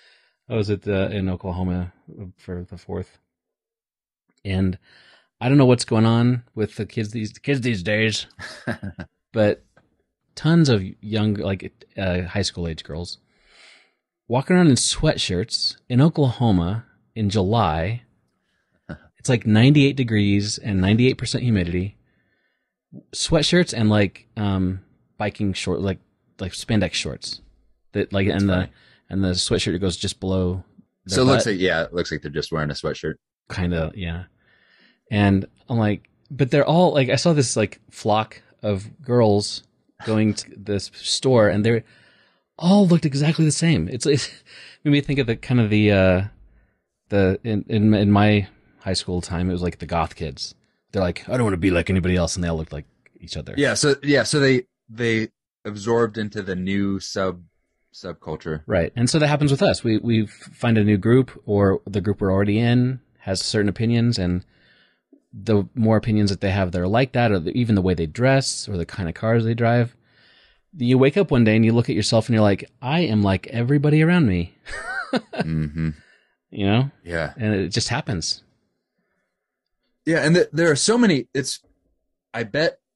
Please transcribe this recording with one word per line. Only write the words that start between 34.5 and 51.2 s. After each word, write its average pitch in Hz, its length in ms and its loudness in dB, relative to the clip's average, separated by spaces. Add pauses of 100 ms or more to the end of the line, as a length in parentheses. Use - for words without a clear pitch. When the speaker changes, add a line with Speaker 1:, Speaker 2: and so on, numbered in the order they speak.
Speaker 1:
And 98 360 2 (240)
I'm 120 80 -2
like, 104 320 -2 (200)
but 135 220 -2
they're 143 160 2
all, 170 260 4
like, 135 160 2
I - 60 0
saw 170 160 2
this, 147 240 2
like, 107 240 -2 (100)
flock 107 520 -2 (200)
of 104 400 -6
girls 110 640 2 (420)
going 107 280 2
to - 240 -14
this 101 360 -6
store, 120 540 2
and 101 180 0
they 113 180 0 (760)
all 190 280 4
looked 165 180 4
exactly 151 400 0
the 151 60 2
same. 143 360 0
It's, - 180 -8
it - 380 0 (160)
<laughs> - 240 -20
made 147 80 2
me 143 100 4
think 143 180 -2
of 120 80 -2
the, 117 100 -2
kind 123 240 0
of 107 80 2
the, 107 220 4
uh, 95 300 4 (840)
the, 98 380 2
in, 107 240 -2
in, 107 240 4
in 101 180 4
my 104 360 4 (320)
high 95 140 -4
school 90 280 -4
time, 87 280 -4
it 90 40 -2
was, 87 80 -4
like, 87 180 -4
the 80 60 -14
goth 80 320 -4
kids. - 380 -10 (360)
They're 98 100 -2
like, 90 280 -4